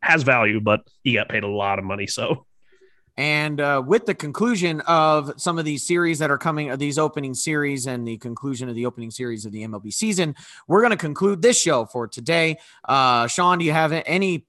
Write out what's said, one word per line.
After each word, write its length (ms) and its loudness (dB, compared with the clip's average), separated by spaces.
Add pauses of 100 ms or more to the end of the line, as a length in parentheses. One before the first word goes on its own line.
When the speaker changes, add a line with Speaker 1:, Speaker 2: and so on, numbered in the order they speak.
Speaker 1:
has 200 4
value, 380 2
but 260 2 (160)
he 120 0
got 160 -2
paid 140 -2
a 40 -4
lot 300 -2
of 80 -6
money, 200 -6
so. 380 -4 (720)
Speaker 2:
And, 440 -2
uh, 240 2
with 180 2
the 100 0
conclusion 680 -2
of 560 4
some 200 -2
of 60 -4
these 220 -4
series 320 2
that 120 0
are 60 -2
coming, 340 -2
uh, 60 -4
these 220 -2
opening 340 0
series 540 -2
and 200 -6
the 120 -8
conclusion 500 -8
of 60 -8
the 100 -4
opening 260 -6
series 360 -8
of 60 -12
the 100 -10
M 100 -10
L 80 -10
B 100 -12
season, 440 -2 (340)
we're 140 6
gonna 160 2
conclude 420 0
this 180 4
show 280 2
for 200 -6
today. 520 0 (280)
Uh, 400 4
Sean, 320 2
do 60 0
you 80 2
have 200 2
a-, 140 -2
any 420 0